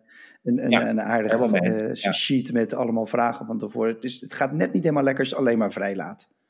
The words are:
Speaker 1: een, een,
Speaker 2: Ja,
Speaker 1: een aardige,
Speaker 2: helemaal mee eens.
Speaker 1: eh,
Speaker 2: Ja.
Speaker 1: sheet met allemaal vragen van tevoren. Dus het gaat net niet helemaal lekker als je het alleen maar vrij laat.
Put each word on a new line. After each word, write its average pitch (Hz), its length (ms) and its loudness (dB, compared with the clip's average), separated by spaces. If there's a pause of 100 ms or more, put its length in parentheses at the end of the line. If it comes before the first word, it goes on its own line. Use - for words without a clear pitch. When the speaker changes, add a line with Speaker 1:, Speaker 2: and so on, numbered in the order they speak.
(420)
Speaker 1:
een, 120 220 0
een, - 60 0
Speaker 2:
Ja, - 180 2
Speaker 1:
een 110 120 0
aardige, 113 360 2
Speaker 2:
helemaal 110 240 4
mee 107 280 0
eens. - 100 -6
Speaker 1:
eh, - 60 -6
Speaker 2:
Ja. 98 80 2
Speaker 1:
sheet 127 400 0
met 117 220 0
allemaal 113 320 0
vragen 117 400 0
van 113 120 -6
tevoren. 113 420 -2
Dus 127 200 -8
het - 140 -16
gaat 139 180 0
net 170 200 0
niet 180 100 0
helemaal 147 220 2
lekker 135 180 2
als 135 100 -2
je - 40 -6
het 139 80 0
alleen 117 140 4
maar 101 140 2
vrij 98 240 -4
laat. 85 320 -10 (220)